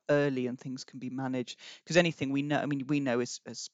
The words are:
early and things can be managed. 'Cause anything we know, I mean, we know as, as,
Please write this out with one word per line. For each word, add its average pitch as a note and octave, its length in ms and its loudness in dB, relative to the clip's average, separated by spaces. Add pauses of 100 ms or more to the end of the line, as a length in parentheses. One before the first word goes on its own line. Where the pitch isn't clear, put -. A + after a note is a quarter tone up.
early C#3+ 380 4
and A#2+ 100 -4
things B2+ 280 -10
can - 160 -16
be B2+ 100 -6
managed. B2+ 480 -4 (260)
'Cause D#3+ 120 -2
anything E3 340 4
we C#3 120 2
know, D3 180 0
I - 60 -2
mean, C#3 200 -2
we D3 140 2
know B2+ 180 2
as, A#2+ 260 -2
as, - 300 -12